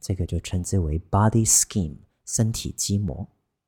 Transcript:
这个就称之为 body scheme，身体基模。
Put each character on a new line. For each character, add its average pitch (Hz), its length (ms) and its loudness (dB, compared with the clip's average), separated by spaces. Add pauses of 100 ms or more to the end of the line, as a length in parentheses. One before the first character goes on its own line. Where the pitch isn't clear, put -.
这 98 140 -2
个 90 100 -2
就 85 140 -4
称 90 240 -4
之 98 160 0
为 80 200 0 (120)
body 110 360 4
scheme， - 500 0 (280)
身 113 260 0
体 - 240 -6
基 - 220 0
模。 98 320 -4 (380)